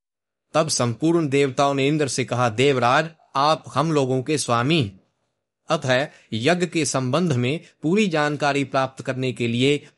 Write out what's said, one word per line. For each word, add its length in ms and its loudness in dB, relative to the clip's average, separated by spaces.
तब 140 0
संपूर्ण 600 0
देवताओं 460 2
ने 140 0
इंद्र 200 0
से 160 -4
कहा, 240 0
देवराज, 640 2
आप 280 2
हम 180 0
लोगों 300 0
के 160 -2
स्वामी 440 0
हैं, 240 -10
अतः 400 0
यज्ञ 340 0
के 180 -2
संबंध 480 0
में 280 0
पूरी 240 2
जानकारी 580 0
प्राप्त 380 -4
करने 300 -4
के 160 -2
लिए 500 0